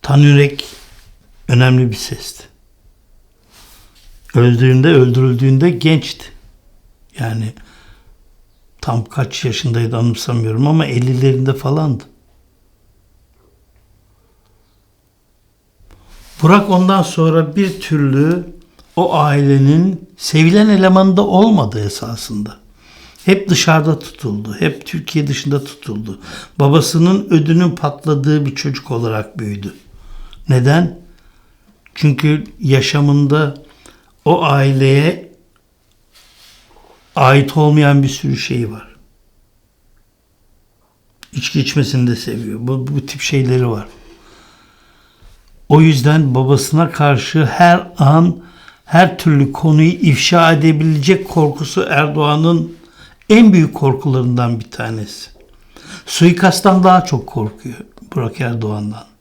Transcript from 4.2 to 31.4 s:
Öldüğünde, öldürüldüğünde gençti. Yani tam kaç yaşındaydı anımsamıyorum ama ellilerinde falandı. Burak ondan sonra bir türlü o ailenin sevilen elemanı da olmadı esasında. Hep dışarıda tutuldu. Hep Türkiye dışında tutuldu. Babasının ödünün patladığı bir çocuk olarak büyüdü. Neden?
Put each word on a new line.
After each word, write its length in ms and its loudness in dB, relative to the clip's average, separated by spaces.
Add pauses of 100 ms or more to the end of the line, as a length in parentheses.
Öldüğünde, 520 4
öldürüldüğünde 840 2
gençti. 560 -2 (920)
Yani 340 -6 (1300)
tam 240 -4
kaç 400 -6
yaşındaydı 520 -4
anımsamıyorum 720 -2
ama 180 2
ellilerinde 680 0
falandı. 500 -4 (4000)
Burak 280 4
ondan 340 2
sonra 520 -2
bir 260 -4
türlü 680 -2 (480)
o 200 0
ailenin 1000 2
sevilen 520 2
elemanı 480 4
da 100 0
olmadı 580 2
esasında. 720 -10 (680)
Hep 240 0
dışarıda 500 2
tutuldu. 600 -10
Hep 260 -4
Türkiye 420 -6
dışında 360 -4
tutuldu. 560 -14 (400)
Babasının 680 2
ödünün 460 2
patladığı 680 -2
bir 100 -6
çocuk 360 -8
olarak 480 -6
büyüdü. 340 -8 (760)
Neden? 500 0 (960)